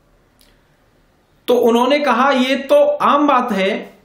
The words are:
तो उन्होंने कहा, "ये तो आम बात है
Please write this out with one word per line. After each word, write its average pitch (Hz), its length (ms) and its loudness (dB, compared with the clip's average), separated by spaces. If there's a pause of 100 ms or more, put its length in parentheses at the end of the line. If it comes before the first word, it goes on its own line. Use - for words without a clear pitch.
(1500)
तो 247 60 2
उन्होंने 240 440 2
कहा, 254 320 0
"ये 262 260 0
तो 294 280 2
आम 294 420 0
बात 240 260 0
है 196 520 -6